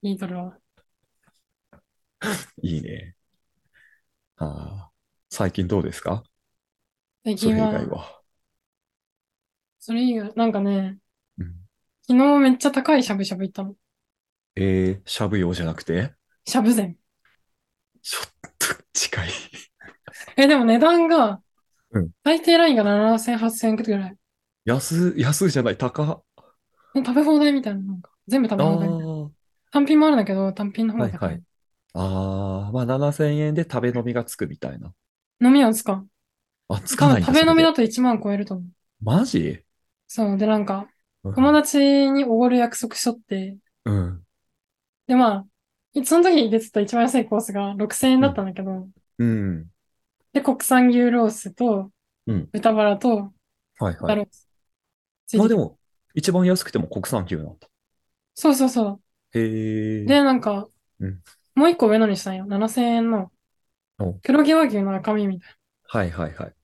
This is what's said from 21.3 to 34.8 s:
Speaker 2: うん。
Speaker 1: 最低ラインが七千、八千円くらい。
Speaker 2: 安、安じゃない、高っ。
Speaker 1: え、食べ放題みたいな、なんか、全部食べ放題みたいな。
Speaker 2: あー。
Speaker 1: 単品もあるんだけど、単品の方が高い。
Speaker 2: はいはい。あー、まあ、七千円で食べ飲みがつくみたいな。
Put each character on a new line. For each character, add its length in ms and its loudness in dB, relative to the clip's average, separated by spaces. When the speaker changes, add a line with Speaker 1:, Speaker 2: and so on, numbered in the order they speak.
Speaker 2:
う 100 0
ん。 100 -2
Speaker 1:
最 160 2
低 160 4
ラ 120 6
イ 60 4
ン 20 2
が 80 2
七 340 4
千、 180 -4
八 140 0
千 200 -2
円 60 0
く 140 -4
ら 160 -2
い。 100 -14
Speaker 2:
安、 520 0
安 340 0
じ 80 0
ゃ 60 0
な 80 0
い、 40 -4
高 280 -4
っ。 200 -6
Speaker 1:
え、 60 0
食 140 -4
べ 80 4
放 160 4
題 140 4
み 100 0
た 80 -6
い 40 -6
な、 80 -6
な 120 -8
ん 60 -12
か、 120 -20
全 140 2
部 60 0
食 100 -2
べ 60 4
放 140 2
題 100 -2
み 100 -4
た 40 -6
い 40 -8
な。 60 -8
Speaker 2:
あ 40 -8
ー。 140 -10
Speaker 1:
単 140 2
品 120 4
も 80 6
あ 40 4
る 60 4
ん 20 4
だ 60 2
け 100 -2
ど、 180 0
単 200 -6
品 140 -2
の 60 -2
方 80 -4
が 100 0
高 160 -6
い。 20 0
Speaker 2:
は 60 -4
い 20 -10
は 40 -12
い。 20 -20
あ 760 -4
ー、 20 -8
ま 100 -4
あ、 40 -4
七 260 0
千 260 -2
円 160 -2
で 80 -2
食 300 -2
べ 60 -2
飲 60 -4
み 80 -4
が 100 -2
つ 140 -12
く 100 -6
み 100 -12
た 160 -10
い 60 -14
な。 160 -18